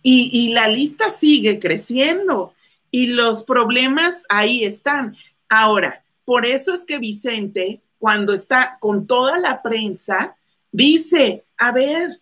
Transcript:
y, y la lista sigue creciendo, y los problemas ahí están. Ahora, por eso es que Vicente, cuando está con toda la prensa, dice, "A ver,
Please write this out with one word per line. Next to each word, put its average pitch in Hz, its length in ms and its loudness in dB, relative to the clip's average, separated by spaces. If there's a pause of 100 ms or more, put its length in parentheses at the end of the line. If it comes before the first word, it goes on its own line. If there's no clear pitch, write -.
y, 254 300 4
y 233 220 0
la 226 140 2
lista 294 420 -2
sigue 220 500 2
creciendo, 262 920 -2 (360)
y 247 180 0
los 233 360 0
problemas 262 840 0
ahí 214 340 0
están. 240 520 -4 (320)
Ahora, 214 540 2 (220)
por 247 200 0
eso 262 300 -2
es 349 100 -6
que 294 140 -6
Vicente, 214 840 -6 (200)
cuando 208 320 0
está 254 480 -2
con 208 260 -2
toda 262 320 2
la 320 240 -2
prensa, 214 720 -4 (380)
dice, 294 720 2 (120)
"A 240 140 0
ver, 285 520 -2